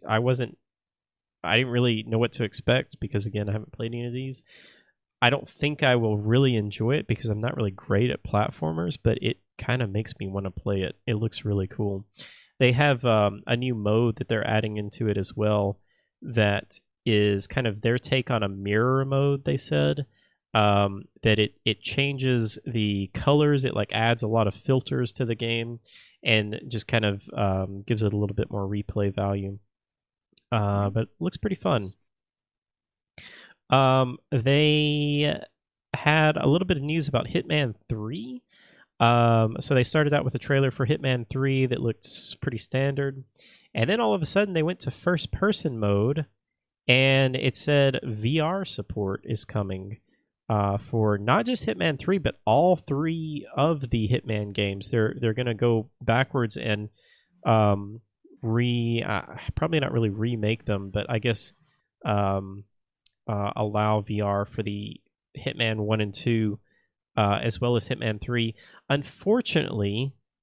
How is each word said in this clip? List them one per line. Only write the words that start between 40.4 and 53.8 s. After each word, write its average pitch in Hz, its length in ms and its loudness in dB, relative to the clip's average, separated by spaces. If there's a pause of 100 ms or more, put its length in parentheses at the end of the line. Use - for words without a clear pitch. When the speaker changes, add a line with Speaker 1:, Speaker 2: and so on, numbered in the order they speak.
Speaker 1:
for 131 160 -2
Hitman 127 420 0
three 131 380 0
that 127 140 -2
looked - 260 -2
s-, - 340 -4
pretty 120 180 -4
standard. 135 640 -4 (500)
And 117 160 0
then 220 100 2
all 214 140 2
of 180 80 4
a 151 40 2
sudden 196 280 2
they 160 80 2
went 175 180 -2
to - 100 -8
first - 420 -2
person 185 460 0
mode, 110 480 2 (600)
and 135 480 4
it 131 200 0
said 139 480 2
V 117 360 -2
R 180 240 -2
support - 600 -4
is - 200 -4
coming, 95 540 -6 (500)
uh, 101 300 2
for 107 400 0
not 131 260 2
just 247 220 -2
Hitman 170 320 -2
three, 190 200 0
but 135 280 -4
all 160 300 4
three 156 800 -4
of 139 360 0